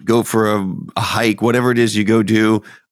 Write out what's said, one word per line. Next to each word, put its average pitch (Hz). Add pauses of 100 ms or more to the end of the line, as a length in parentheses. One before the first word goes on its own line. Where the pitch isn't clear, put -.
go 113
for 110
a, 95 (220)
a -
hike, 110
whatever 123
it 120
is 113
you 107
go 110
do. 110 (300)